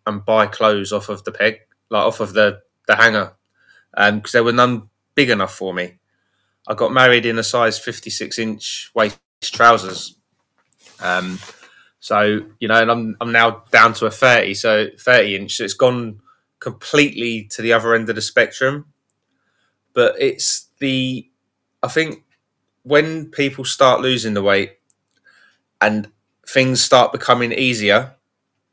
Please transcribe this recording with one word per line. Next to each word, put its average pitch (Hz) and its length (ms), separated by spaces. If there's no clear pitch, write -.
and 104 180
buy 110 220
clothes 104 480
off 101 160
of 101 140
the - 80
peg, 107 300
like, 107 160
off - 140
of 98 140
the, 101 280
the 110 80
hanger, 107 380
um, 104 260
'cause - 100
there 120 120
were 117 100
none 120 360
big 135 160
enough 98 240
for 95 180
me. 90 240
I 113 80
got - 180
married 123 320
in 117 140
a 113 40
size 113 340
fifty-six - 640
inch - 560
waist 110 240
trousers. 104 720
Um, 92 400
so, 104 420
you 117 80
know, 113 140
and 113 80
I'm, 113 320
I'm 117 100
now 117 400
down 113 240
to - 100
a 107 60
thirty, 113 420
so 107 340
thirty 107 360
inch. 98 220
So 123 60
it's 98 100
gone 120 480
completely 117 920
to - 100
the 117 120
other 113 200
end 113 160
of 107 60
the 110 60
spectrum. 135 640
But 120 260
it's - 500
the, 131 500
I - 40
think 156 360
when 156 480
people 135 340
start 127 380
losing 120 320
the 101 80
weight 98 380
and 107 300
things 131 340
start 123 300
becoming 120 400
easier 117 640